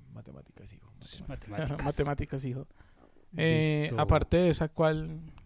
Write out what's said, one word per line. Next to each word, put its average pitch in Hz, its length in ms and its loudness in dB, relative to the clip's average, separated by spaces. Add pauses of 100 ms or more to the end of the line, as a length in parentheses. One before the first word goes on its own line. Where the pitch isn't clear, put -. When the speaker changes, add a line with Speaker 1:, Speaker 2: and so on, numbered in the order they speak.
(140)
Speaker 1:
Matemáticas, - 580 -18
hijo, - 140 -20 (140)
matemáticas. - 280 -16 (220)
Speaker 2:
Matemáticas. 147 340 -4
Speaker 3:
<laughs> - 0 -
Matemáticas, 143 600 0
hijo. 127 240 -6 (680)
Eh, 156 520 4
Speaker 2:
Listo. 120 120 0
Speaker 3:
aparte 151 360 4
de 180 140 6
esa, 156 180 0
¿cuál 156 520 0 (260)